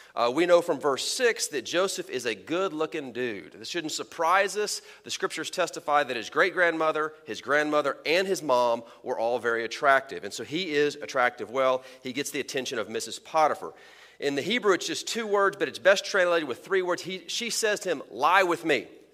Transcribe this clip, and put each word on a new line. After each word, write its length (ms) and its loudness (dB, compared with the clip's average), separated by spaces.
Uh, 200 2
we 100 2
know 160 8
from 200 -2
verse 280 0
six 400 0
that 160 -6
Joseph 460 -2
is 160 -4
a 80 0
good-looking 800 -4
dude. 400 -6
This 160 -16
shouldn't 240 -6
surprise 640 2
us. 260 -4
The 60 -12
scriptures 380 -4
testify 540 0
that 140 -4
his 120 -6
great-grandmother, 840 2
his 160 -8
grandmother, 640 2
and 220 2
his 160 -2
mom 400 2
were 120 -2
all 220 0
very 260 0
attractive. 600 2
And 100 -10
so 80 -8
he 320 -4
is 220 2
attractive. 540 0
Well, 320 2
he 100 -8
gets 180 -4
the 100 -4
attention 400 -4
of 100 -6
Missus 300 -6
Potiphar. 520 0
In 160 -2
the 80 -2
Hebrew, 300 2
it's 160 -2
just 180 -6
two 200 -4
words, 300 2
but 120 -2
it's 100 -10
best 260 4
translated 440 2
with 160 -8
three 180 0
words. 180 -2
He, 280 -10
she 200 -4
says 320 0
to 80 -6
him, 220 -2
"Lie 320 4
with 220 0
me." 240 2